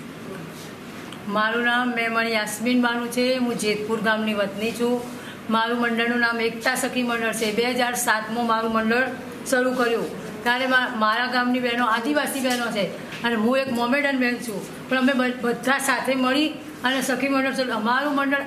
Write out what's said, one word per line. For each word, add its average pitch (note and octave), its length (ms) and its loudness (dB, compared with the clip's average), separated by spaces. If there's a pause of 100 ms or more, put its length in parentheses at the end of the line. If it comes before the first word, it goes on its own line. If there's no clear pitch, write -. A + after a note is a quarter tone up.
(1300)
મારું A3 360 2
નામ A#3+ 240 2
મેમણ A3+ 380 0
યાસ્મીન A3+ 560 0
બાનુ A#3+ 240 0
છે. B3 300 2
હું A#3+ 220 0
જેતપુર G#3 420 0
ગામની A3 340 2
વતની G3+ 380 -2
છું. A#3+ 280 0 (500)
મારું A3+ 300 2
મંડળનું A#3 380 2
નામ A#3 220 2
એકતા A3+ 340 0
સખી B3+ 280 0
મંડળ A#3 300 0
છે. G#3+ 200 -2
બે A3+ 120 2
હજાર B3 300 0
સાતમું A3+ 520 0
મારું A3+ 260 2
મંડળ A3+ 360 2 (420)
શરૂ B3+ 240 2
કર્યું, A#3 500 0 (180)
ત્યારે B3 240 0
મા-, B3+ 300 2
મારા A3 300 2
ગામની B3 340 2
બહેનો A#3+ 260 0
આદિવાસી C4+ 540 0
બહેનો A#3+ 320 0
છે G3+ 140 0 (360)
અને A#3 120 4
હું A#3 240 4
એક C4 140 0
મોમેડન C4+ 460 2
બહેન B3 180 2
છું, - 520 -8
પણ B3+ 100 2
અમે B3+ 140 4
બ-, B3 280 0
બધા A#3+ 380 0
સાથે C4 360 0
મળી C4 340 2 (360)
અને C4 180 0
સખી C4 260 0
મંડળ C4+ 260 2
શરૂ. B3 180 -2
અમારું B3+ 420 0
મંડળ C#4 320 2